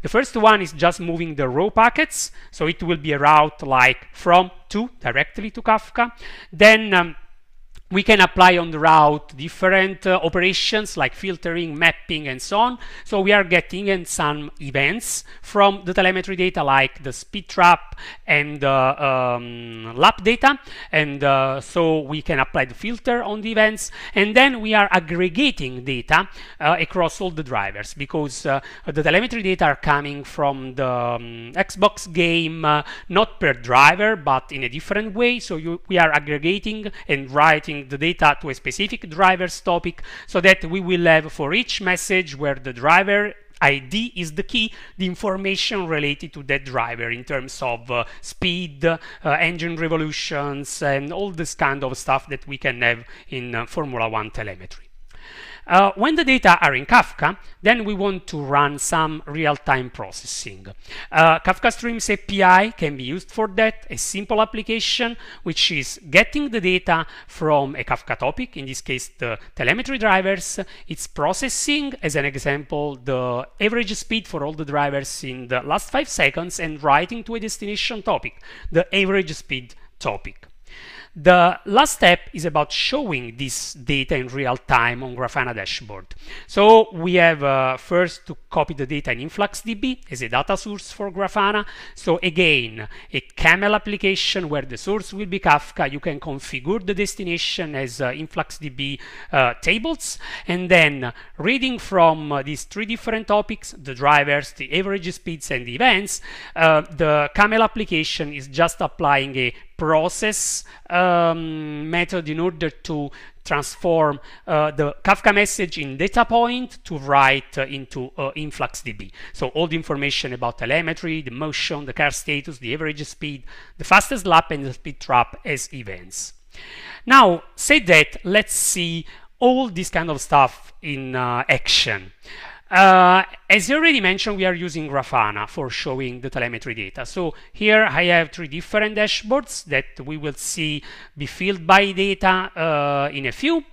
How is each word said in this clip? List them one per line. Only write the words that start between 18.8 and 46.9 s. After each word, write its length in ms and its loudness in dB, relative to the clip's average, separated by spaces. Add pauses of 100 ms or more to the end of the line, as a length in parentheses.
um, 880 -4
lap 300 4
data. 340 4 (320)
And, 320 0
uh, 380 2
so 400 0
we 220 -8
can 160 -2
apply 260 0
the 100 -8
filter 480 -4
on 200 -6
the 100 -6
events. 380 0 (240)
And 200 2
then 280 6
we 100 -2
are 180 6
aggregating 920 -2
data, 460 0 (300)
uh, 180 4
across 420 -2
all 100 -4
the 140 -8
drivers, 480 -6
because, 540 -6
uh, 140 0 (260)
the 160 -2
telemetry 400 2
data 240 2
are 100 2
coming 480 -2
from 520 -4
the, 120 -2
um, 680 -6
Xbox 540 -2
game, 540 0
uh, 200 2 (260)
not 280 0
per 140 2
driver, 640 6
but 340 0
in 140 -8
a 60 -4
different 420 -4
way. 280 0
So 160 -8
you, 320 -6
we 100 2
are 120 6
aggregating 800 -2 (160)
and 240 -4
writing 520 2
the 160 -10
data 420 2
to 80 -8
a 60 -6
specific 560 -6
driver's 500 2
topic, 440 -2 (240)
so 120 0
that 240 4
we 140 -4
will 260 0
have 280 4
for 200 -4
each 280 -4
message 580 -2
where 160 -2
the 180 -10
driver 600 2 (260)
I 200 4
D 340 -4
is 200 -8
the 100 -4
key, 280 -2 (260)
the 80 -2
information 840 -4
related 460 -4
to 100 -16
that 200 -4
driver 460 -4